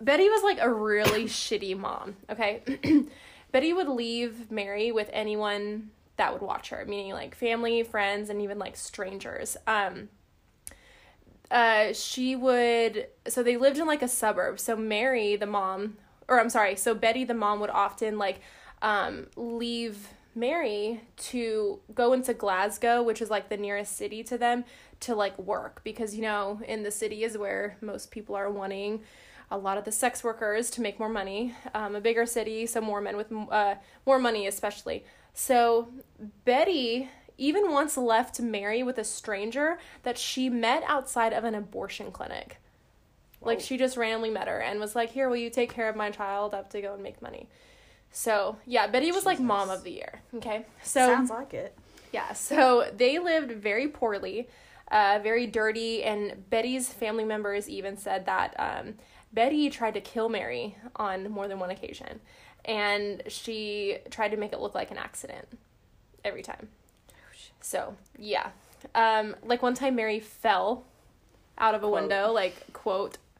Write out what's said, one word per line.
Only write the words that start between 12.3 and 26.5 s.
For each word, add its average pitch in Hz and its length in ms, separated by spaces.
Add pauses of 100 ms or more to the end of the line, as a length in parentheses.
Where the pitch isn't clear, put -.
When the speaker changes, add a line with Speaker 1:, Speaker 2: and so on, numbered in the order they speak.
Speaker 1:
would, 240 720 (220)
so 247 140
they 240 140
lived 269 220
in, 330 80
like, 302 160
a 247 60
suburb. 202 500
So - 180
Mary, 220 600
the 202 100
mom, 202 520 (300)
or 247 120
I'm 233 100
sorry, 202 260
so 233 180
Betty, 233 300
the 233 100
mom, 208 260
would 208 100
often, 208 480
like, 196 220 (420)
um, 202 440 (100)
leave 233 720 (260)
Mary 233 640 (160)
to 214 600 (160)
go 240 180
into 254 220
Glasgow, 208 680
which 226 200
is, 208 80
like, 202 180
the 214 80
nearest 202 400
city 214 280
to 247 120
them, 240 280 (360)
to, 240 140
like, 202 240
work. 202 460
Because, 214 320
you 214 60
know, 208 440